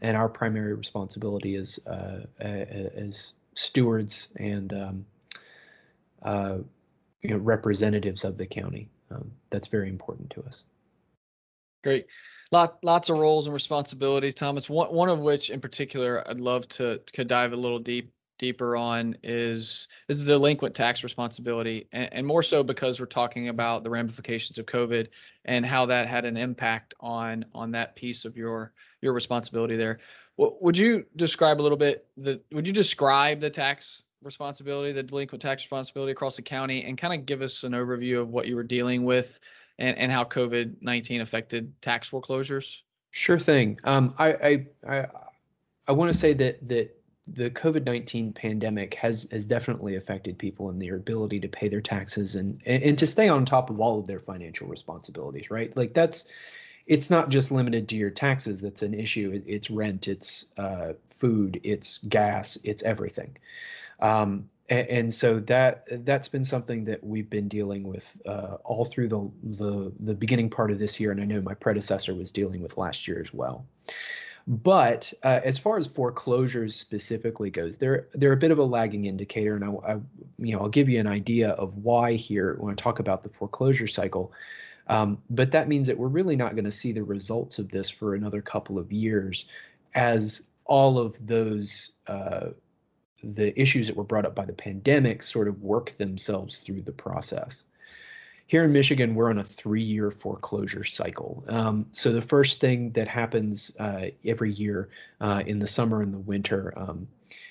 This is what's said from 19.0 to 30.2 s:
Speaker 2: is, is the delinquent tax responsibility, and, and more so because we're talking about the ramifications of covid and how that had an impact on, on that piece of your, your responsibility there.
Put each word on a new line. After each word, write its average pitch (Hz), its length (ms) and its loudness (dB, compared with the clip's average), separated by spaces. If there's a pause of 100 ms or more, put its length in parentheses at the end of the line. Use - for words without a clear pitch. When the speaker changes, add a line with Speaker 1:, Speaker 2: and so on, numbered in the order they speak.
Speaker 2:
is, 117 640 -4 (220)
is 143 160 -2
the 143 80 6
delinquent 143 420 4
tax 120 300 0
responsibility, 117 880 -6
and, 123 200 -6
and 131 140 -4
more 160 160 4
so 147 220 4
because 127 340 -2
we're 127 80 -8
talking 120 420 -2
about 117 360 -2
the 113 60 -4
ramifications 117 680 -4
of 113 80 -10
covid 117 400 0 (380)
and 123 200 0
how 127 220 2
that 123 220 2
had 120 160 0
an 117 120 -2
impact 117 640 -2
on, 113 460 -6 (100)
on 113 160 -8
that 117 240 -4
piece 120 300 -10
of 113 120 -10
your, 113 360 -6 (300)
your 131 100 2
responsibility 113 640 -2
there. 113 240 0 (360)